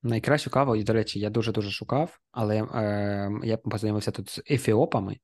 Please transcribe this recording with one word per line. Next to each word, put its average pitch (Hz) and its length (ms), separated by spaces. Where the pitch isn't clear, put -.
Найкращу 123 480
каву, 131 260
і, 107 80
до 110 80
речі, 107 280
я 104 100
дуже-дуже 107 400
шукав, 139 480
але, 107 300
е, 101 680
я 110 120
познайомився 104 540
тут 98 200
з - 200
ефіопами 117 720